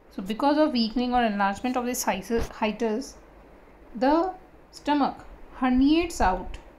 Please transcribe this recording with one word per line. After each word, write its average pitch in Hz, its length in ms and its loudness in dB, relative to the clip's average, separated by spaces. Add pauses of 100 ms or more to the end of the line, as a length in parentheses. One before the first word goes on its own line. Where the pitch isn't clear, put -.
(100)
So 214 120 -12
because 277 360 0
of 302 140 4
weakening 240 420 0
or 247 100 4
enlargement 202 520 0
of 240 100 -2
this 247 180 -4
hiatus, 226 440 -2
hiatus, 220 640 -4 (800)
the 320 380 2 (400)
stomach - 520 -2 (340)
herniates 277 600 2
out. 185 380 0 (200)